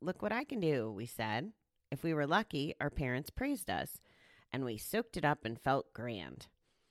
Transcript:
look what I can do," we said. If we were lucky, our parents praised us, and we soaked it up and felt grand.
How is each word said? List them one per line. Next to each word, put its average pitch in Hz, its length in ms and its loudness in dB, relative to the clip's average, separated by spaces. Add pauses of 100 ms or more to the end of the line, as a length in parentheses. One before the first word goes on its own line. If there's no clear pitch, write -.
look 185 220 -4
what 208 80 0
I 247 120 0
can 262 160 -4
do," 135 320 2
we 104 140 -6
said. 120 480 -2 (380)
If 135 100 -6
we 165 140 2
were 147 100 4
lucky, 160 560 2
our 143 80 2
parents 127 400 -2
praised 269 400 -2
us, - 320 -4 (500)
and 131 140 0
we 117 100 -2
soaked - 420 -2
it 156 60 -2
up 147 220 4
and 113 160 -4
felt 135 320 2
grand. 92 540 -8 (440)